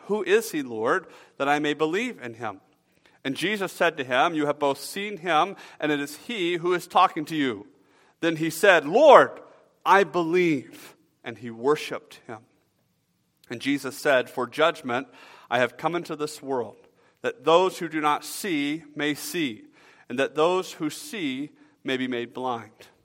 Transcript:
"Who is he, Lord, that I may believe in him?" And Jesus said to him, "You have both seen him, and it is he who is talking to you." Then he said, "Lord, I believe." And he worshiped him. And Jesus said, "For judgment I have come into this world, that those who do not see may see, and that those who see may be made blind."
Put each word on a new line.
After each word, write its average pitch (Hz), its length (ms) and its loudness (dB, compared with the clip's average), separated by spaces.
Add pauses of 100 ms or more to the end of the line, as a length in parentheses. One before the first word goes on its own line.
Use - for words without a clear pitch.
"Who 208 160 -4
is 220 300 2
he, 156 100 -4
Lord, 127 460 -2 (300)
that 139 120 -2
I 147 80 4
may 151 160 -2
believe 160 480 -4
in 123 140 -12
him?" 110 260 -10 (640)
And 135 120 -4
Jesus 190 360 -4
said 165 260 0
to 139 60 -4
him, 135 320 0
"You 151 100 -2
have 147 140 -2
both 139 200 0
seen 202 380 -8
him, 165 380 0 (240)
and 151 120 -2
it 143 80 0
is 143 180 -8 (100)
he 180 300 -4
who 175 160 -2
is 170 120 -4
talking 180 400 2
to 160 100 -8
you." 123 300 -2 (540)
Then 165 160 0
he 156 160 -4
said, 175 340 6
"Lord, 196 540 8 (440)
I 190 200 6
believe." 165 920 -2 (280)
And 117 160 -12
he 120 100 -12
worshiped 131 760 -4
him. 110 120 -14 (1120)
And 123 100 -10
Jesus 139 380 -4
said, 127 320 2
"For 127 160 -6
judgment 139 640 -2 (420)
I 120 80 0
have 123 200 0
come 160 180 -4
into 170 200 -8
this 147 280 -10
world, 131 440 -6 (340)
that 127 240 -6
those 175 340 4
who 170 100 -6
do 156 120 -4
not 147 220 0
see 156 600 -6 (120)
may 147 200 -4
see, 135 480 -6 (440)
and 123 120 -8
that 135 160 -2
those 180 380 0
who 151 180 -6
see 147 580 -8 (340)
may 131 140 -4
be 127 100 -4
made 120 240 -6
blind." 120 580 -8 (160)